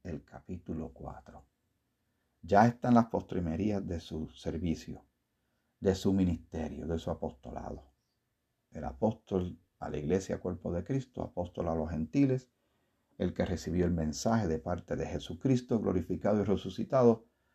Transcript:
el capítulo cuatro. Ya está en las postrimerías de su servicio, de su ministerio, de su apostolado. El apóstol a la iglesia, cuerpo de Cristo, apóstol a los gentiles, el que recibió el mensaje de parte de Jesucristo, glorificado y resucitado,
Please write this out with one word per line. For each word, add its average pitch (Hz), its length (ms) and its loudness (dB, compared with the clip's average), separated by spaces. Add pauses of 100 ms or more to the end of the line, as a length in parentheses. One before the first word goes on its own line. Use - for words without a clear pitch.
el 78 200 -8
capítulo 82 720 -10
cuatro. - 500 -16 (960)
Ya 98 260 8
está 120 200 -2
en 123 60 6
las 117 140 8
postrimerías 92 760 -2
de 85 140 -4
su 80 300 -8
servicio, 80 760 -6 (760)
de 95 140 4
su 98 180 2
ministerio, 80 760 -2
de 82 100 0
su 85 140 -4
apostolado. - 720 -10 (880)
El 76 140 -8
apóstol 92 760 -2 (200)
a 78 100 -8
la 73 80 -4
iglesia, 82 420 -2
cuerpo 90 320 -6
de 87 140 -4
Cristo, - 380 -4
apóstol 87 440 -6
a 82 80 0
los 80 140 -2
gentiles, 131 600 0 (680)
el 90 160 -2
que 92 120 -2
recibió 87 400 0
el 87 60 2
mensaje 90 560 0
de 80 120 0
parte 87 360 -6
de 71 120 -4
Jesucristo, 107 720 -2
glorificado 98 600 0
y 101 40 2
resucitado, 110 840 4 (280)